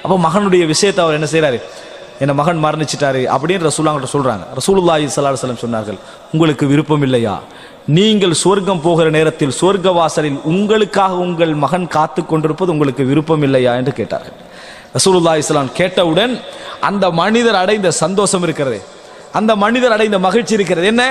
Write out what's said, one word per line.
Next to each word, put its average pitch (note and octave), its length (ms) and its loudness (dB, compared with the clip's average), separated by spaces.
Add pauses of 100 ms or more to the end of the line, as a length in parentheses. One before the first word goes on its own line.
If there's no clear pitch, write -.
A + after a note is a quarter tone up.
அப்போ F3+ 200 0
மகனுடைய F3+ 480 2
விஷயத்தை F#3+ 320 0
அவர் D#3 140 2
என்ன D#3 160 -2
செய்றாரு? D3+ 240 2 (640)
"என் C#3 180 0
மகன் D#3+ 240 0
மரணிச்சிட்டாரு" C#3+ 580 0 (120)
அப்படின்னு D#3+ 340 0
ரசூலுல்லாஹ் D#3 280 0
அவர்கிட்ட C3+ 200 -6
சொல்றாங்க. A#2 300 -2 (140)
ரசூலுல்லாஹி E3+ 520 2
ஸல்லல்லாஹு C#3 220 0
அலைஹி C3 80 -4
வஸல்லம் B2 220 -6
சொன்னார்கள், A2 360 -6 (320)
"உங்களுக்கு D#3 400 2
விருப்பம் D3 360 2
இல்லையா? A2+ 280 0 (640)
நீங்கள் G3 440 4
சுவர்க்கம் F#3 460 0
போகிற E3 200 2 (100)
நேரத்தில் D#3 420 0
சுவர்க்க F#3 400 2
வாசலில் D3+ 380 0 (140)
உங்களுக்காக G3 640 2 (120)
உங்கள் E3+ 280 0 (100)
மகன் E3+ 320 -2
காத்து D#3+ 300 0
கொண்டிருப்பது D#3+ 500 0
உங்களுக்கு C#3 360 0
விருப்பம் D3+ 360 2
இல்லையா?" B2 340 2
என்று B2+ 180 -2
கேட்டார்கள். - 360 -6 (640)
ரசூலுல்லாஹி E3 420 4
ஸல்லல்லாஹு - 0 -
அலைஹி D3+ 80 -4
வஸல்லம் C#3+ 320 -2
கேட்டவுடன் F#3 540 0 (560)
அந்த G3 160 0 (160)
மனிதர் G#3+ 420 2
அடைந்த F#3+ 280 2 (120)
சந்தோஷம் F#3 440 0
இருக்கிறது, C3+ 320 -2 (600)
அந்த A3 140 2 (120)
மனிதர் A#3+ 320 2
அடைந்த G#3 300 2
மகிழ்ச்சி G#3+ 320 0
இருக்கிறது. F3 340 0
என்ன? A#3+ 180 2